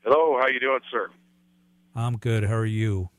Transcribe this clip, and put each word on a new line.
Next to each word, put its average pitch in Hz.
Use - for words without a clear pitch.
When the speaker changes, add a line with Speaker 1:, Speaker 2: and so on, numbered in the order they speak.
Speaker 1:
Hello, 147
how 131
you 131
doing, 131
sir? 101
Speaker 2:
I'm 117
good. 110
How 107
are 113
you? 107